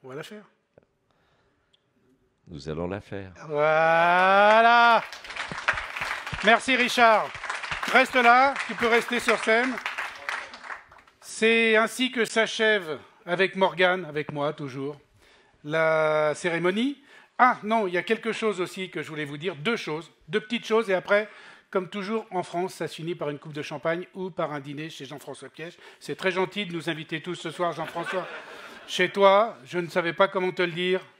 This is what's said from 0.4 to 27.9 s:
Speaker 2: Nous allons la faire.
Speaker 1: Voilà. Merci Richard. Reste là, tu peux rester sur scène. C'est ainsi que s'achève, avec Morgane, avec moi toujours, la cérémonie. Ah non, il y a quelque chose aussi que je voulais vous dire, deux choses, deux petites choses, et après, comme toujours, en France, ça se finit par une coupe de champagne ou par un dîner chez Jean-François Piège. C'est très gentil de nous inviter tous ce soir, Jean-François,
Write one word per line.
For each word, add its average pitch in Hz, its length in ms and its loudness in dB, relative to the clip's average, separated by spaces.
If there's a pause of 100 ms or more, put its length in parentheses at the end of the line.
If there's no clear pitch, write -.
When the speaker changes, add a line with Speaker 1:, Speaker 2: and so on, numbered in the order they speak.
Speaker 2:
Nous 73 220 -14
allons 80 180 -6
la 98 140 -8
faire. 98 300 -14 (160)
Speaker 1:
Voilà. 185 1600 6 (1400)
Merci 226 320 4
Richard. 226 520 4 (640)
Reste 247 240 4
là, 254 380 6 (140)
tu 226 80 -8
peux 233 120 -2
rester 233 320 2
sur 220 200 0
scène. 240 340 2 (1500)
C'est 226 560 2
ainsi 226 360 2
que 240 140 0
s'achève, 208 760 0 (260)
avec 175 300 0
Morgane, 180 500 2
avec 151 260 -6
moi 147 220 -2
toujours, 143 460 -10 (640)
la 156 720 2
cérémonie. 185 680 0 (400)
Ah 240 220 6
non, 214 240 0
il 175 60 -6
y 185 40 0
a 170 60 -2
quelque 220 300 -2
chose 208 260 -2
aussi 185 300 -6
que 160 120 -8
je 139 60 -8
voulais 151 180 -8
vous 143 120 -10
dire, 165 180 -6
deux 185 220 -2
choses, 160 340 -8 (160)
deux 202 140 -2
petites - 240 -6
choses, 220 240 0
et 190 40 4
après, 202 360 0 (400)
comme 185 200 -2
toujours, 208 420 -6
en 180 120 -4
France, 175 300 -6
ça 165 160 -8
se - 60 -16
finit 165 200 -8
par 151 140 -6
une 147 100 -8
coupe 156 140 -16
de 151 80 -8
champagne 165 520 -4
ou 185 160 -8
par 165 220 -6
un 147 80 -8
dîner 147 300 -12
chez 147 160 -16
Jean-François 135 420 -16
Piège. 165 300 -16 (240)
C'est 147 140 -8
très 185 160 -2
gentil 190 340 -2
de 170 80 -10
nous 165 160 -6
inviter 156 320 -6
tous 175 140 -8
ce 165 140 -10
soir, 175 220 -4
Jean-François, 170 560 -6 (600)